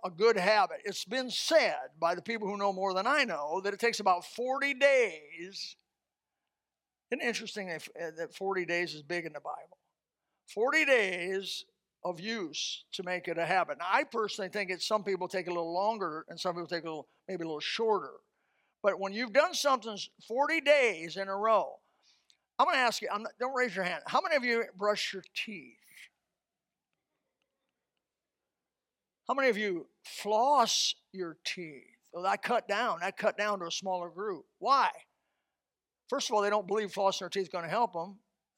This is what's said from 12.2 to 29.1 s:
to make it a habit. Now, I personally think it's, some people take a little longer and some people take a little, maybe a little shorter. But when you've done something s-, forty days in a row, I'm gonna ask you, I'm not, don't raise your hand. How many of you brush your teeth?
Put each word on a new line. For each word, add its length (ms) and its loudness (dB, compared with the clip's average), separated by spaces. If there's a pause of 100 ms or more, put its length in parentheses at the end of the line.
to 120 -8
make 240 -4
it 100 -4
a 80 0
habit. 320 0
Now, 100 -6
I 140 4
personally 460 -4
think 220 -4
it's, 160 -4
some 180 0
people 240 -2
take 180 -4
a 40 -6
little 220 -4
longer 560 -2
and 120 -12
some 140 -2
people 120 -6
take 160 -4
a 60 -8
little, 180 -8 (220)
maybe 160 -6
a 20 -6
little 140 -6
shorter. 540 0 (680)
But 160 2
when 140 -6
you've 220 -4
done 200 6
something 380 2
s-, 160 -8 (180)
forty 340 0
days 580 4
in 100 -4
a 80 -4
row, 420 2 (800)
I'm 80 6
gonna 120 4
ask 220 2
you, 120 -6
I'm 100 -2
not, 160 -10
don't 160 -2
raise 220 0
your 80 0
hand. 220 -2
How 160 2
many 120 0
of 100 2
you 200 2 (120)
brush 360 0
your 100 -8 (120)
teeth? 420 -10 (3500)